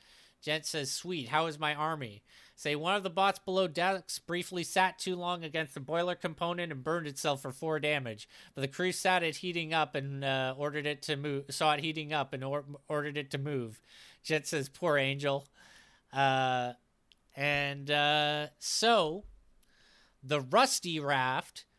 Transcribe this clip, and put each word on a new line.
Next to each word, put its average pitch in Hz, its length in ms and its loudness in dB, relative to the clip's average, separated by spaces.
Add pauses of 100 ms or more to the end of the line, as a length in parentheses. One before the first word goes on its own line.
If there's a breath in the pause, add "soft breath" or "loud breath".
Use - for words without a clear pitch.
(420 soft breath)
Gent 156 240 -2
says, 143 260 -2
"Sweet, 170 380 -6
how 156 180 4
is 151 100 -6
my 151 160 0
army?" 147 480 -4 (340 soft breath)
Say, 147 200 -2
"One 165 200 0
of 208 60 0
the 185 80 -4
bots 190 300 2
below 185 280 2
decks 170 520 0
briefly 175 440 -4
sat 185 360 2
too 185 160 -2
long 175 280 -2
against 160 300 -4
the 156 60 -10
boiler 165 340 0
component 175 580 -4
and 135 120 -8
burned 160 240 0
itself 143 340 0
for 135 100 -6
four 156 280 -2
damage. 135 500 -2 (240 loud breath)
But - 80 -8
the 139 60 0
crew 180 240 -2
sat 185 320 2
it 156 140 -2
heating 170 360 -4
up 156 220 2
and, 139 280 -4
uh, 135 340 0
ordered 147 280 -2
it 147 180 -2
to 151 120 -2
move, 139 340 -4
saw 151 240 4
it - 60 0
heating 156 340 -4
up 143 200 -2
and 131 100 -6
or-, 139 220 -4 (220)
ordered 147 300 -2
it 139 140 -6
to 143 80 -2
move." 135 420 -4 (420 soft breath)
Gent 156 220 0
says, 139 240 -2
"Poor 156 280 2
angel." 139 500 0 (640 soft breath)
Uh, 131 600 2 (640)
and, 143 540 -2
uh, 147 580 2 (120)
so, 202 640 2 (1000 soft breath)
the 143 180 0
Rusty 175 580 4
Raft 139 680 0 (140)